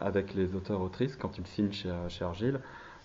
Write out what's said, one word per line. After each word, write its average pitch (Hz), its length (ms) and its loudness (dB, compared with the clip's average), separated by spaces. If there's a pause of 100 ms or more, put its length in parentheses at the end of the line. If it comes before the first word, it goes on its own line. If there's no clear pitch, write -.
avec 98 320 2
les 92 200 4
auteurs-autrices 95 600 0
quand - 220 -4
ils 87 80 -6
signent 101 260 2
chez, 92 180 -2 (180)
chez - 140 -4
Argile, 107 380 0 (440)